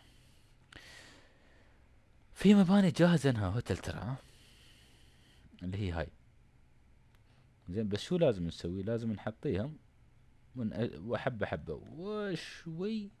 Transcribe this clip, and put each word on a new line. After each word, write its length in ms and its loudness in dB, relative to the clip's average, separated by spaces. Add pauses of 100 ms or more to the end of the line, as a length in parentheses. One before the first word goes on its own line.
(2250)
في 220 8
مباني 360 6
جاهزة 380 6
انها 180 2
هوتل 300 -2
ترى، 380 -6 (1500)
اللي 140 -6
هي 140 -2
هاي. 160 -4 (1600)
زين، 200 -2
بس 100 -2
شو 180 -2
لازم 300 4
نسوي؟ 360 -6
لازم 280 -2
نحطيهم 680 -4 (800)
من 180 -4
أ-، 260 -4
وحبة 460 -4
حبة 280 -6
وشوي. 1500 -8